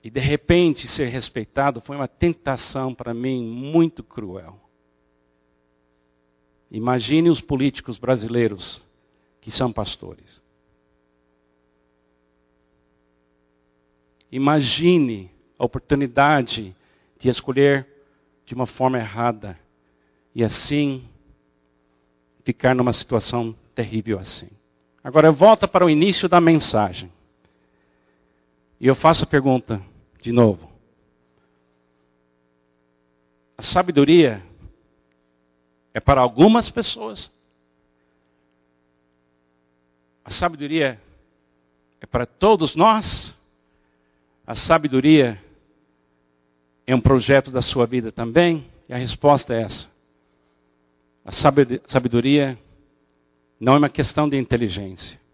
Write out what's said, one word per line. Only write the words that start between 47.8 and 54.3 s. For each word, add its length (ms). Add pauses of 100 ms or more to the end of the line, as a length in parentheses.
vida 260
também? 580 (200)
E 40
a 40
resposta 560
é 80
essa. 260 (1400)
A 80
sabed-, 540
sabedoria 760 (1000)
não 160
é 20
uma 120
questão 380
de 80